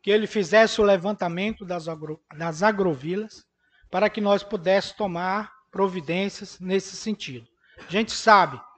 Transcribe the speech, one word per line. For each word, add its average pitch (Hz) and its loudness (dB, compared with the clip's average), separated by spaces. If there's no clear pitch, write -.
que 196 0
ele 214 2
fizesse 214 2
o 214 4
levantamento 196 0
das 170 -8
agro-, 156 -10
das 165 -6
agrovilas, 196 0
para 202 2
que 214 -6
nós 202 2
pudéssemos 190 0
tomar 190 -4
providências 185 -4
nesse 185 -2
sentido. 131 -8
A - -12
gente 214 0
sabe 175 4